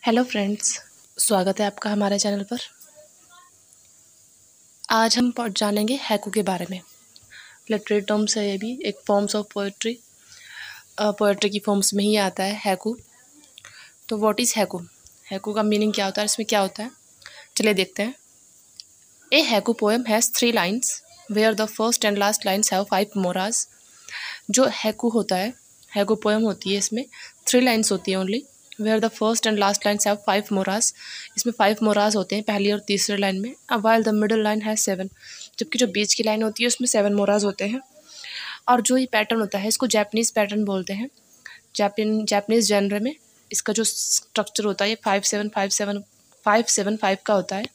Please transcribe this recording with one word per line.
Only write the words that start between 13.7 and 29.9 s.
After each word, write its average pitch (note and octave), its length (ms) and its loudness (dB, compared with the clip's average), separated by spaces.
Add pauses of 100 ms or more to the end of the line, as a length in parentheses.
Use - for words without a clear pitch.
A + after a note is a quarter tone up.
तो A3 100 -6
what G#3+ 280 2
is - 100 -2
हैकू? F3+ 260 -2 (480)
हैकू G3 220 -6
का G#3+ 100 0
meaning G#3+ 320 2
क्या G3+ 100 0
होता F#3+ 160 -2
है, G#3 40 0
इसमें G#3+ 240 -2
क्या G#3+ 120 4
होता G3 220 -2
है, B3 80 -10 (680)
चलिए G#3+ 180 4
देखते F#3 280 -2
हैं। B3 120 -4 (1200)
A D4 120 6
हैकू A#3 380 2
poem A3+ 280 2
has A3 200 2
three A#3+ 220 2
lines G#3 340 0 (460)
where G#3+ 220 4
the G#3+ 140 -2 (120)
first A#3 200 2
and G3+ 180 0
last G#3 280 0
lines G3 260 0
have G3 220 0
five G3 320 0
moras। F#3 400 -2 (840)
जो B3+ 220 4
हैकू A3 360 -2
होता G#3+ 280 0
है, G#3 160 -2 (420)
हैकू G3+ 200 2
poem G#3+ 280 2
होती F#3+ 300 -2
है, G3+ 60 0
इसमें A3 260 -4 (440)
three B3 120 6
lines A3+ 320 2
होती F#3 180 -2
है F#3+ 80 0
only, F#3+ 220 -2 (400)
where A3 200 2
the A3 160 0
first A3+ 300 0
and G#3+ 120 2
last G3+ 280 2
lines G#3 200 0